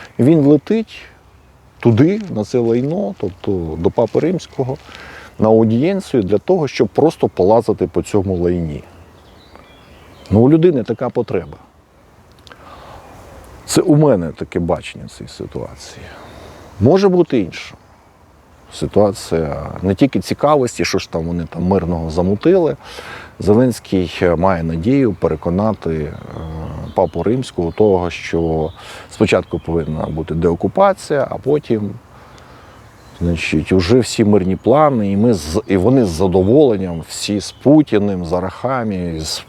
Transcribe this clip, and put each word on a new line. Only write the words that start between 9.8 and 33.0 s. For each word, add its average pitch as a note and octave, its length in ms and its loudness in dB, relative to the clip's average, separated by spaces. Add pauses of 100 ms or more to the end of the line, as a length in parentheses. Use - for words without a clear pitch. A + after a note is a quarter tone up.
Ну, G2 80 6
у B2 100 6
людини D#3+ 340 4
така A#2 260 -4
потреба. F2 480 -4 (2000)
Це - 160 2
у D#3 140 4
мене A2+ 360 2
таке - 280 -8
бачення E2+ 480 -4
цієї - 220 -18
ситуації. - 760 -14 (720)
Може F#3 300 6
бути F3 300 2
інша - 360 -8 (1000)
ситуація, E2 840 -2 (240)
не F#2+ 140 0
тільки C3 240 2
цікавості, C3+ 640 0
що F#2+ 140 -2
ж - 120 -8
там E2 120 -4
вони E2+ 220 -4
там E2+ 180 -8
мирного F2 460 0
замутили. C3+ 640 2 (640)
Зеленський G#2 720 0 (260)
має F2 260 0
надію G2 500 0
переконати, F2 760 -2
е, D#2 240 -4 (840)
Папу E2+ 280 0
Римського G2 480 -2
того, F#2 380 2
що D#2+ 600 -4 (400)
спочатку F#2+ 480 0
повинна D#2 460 -4
бути D#2 300 -6
деокупація, C#3+ 920 0
а - 80 -6
потім, A2+ 540 -2 (1300)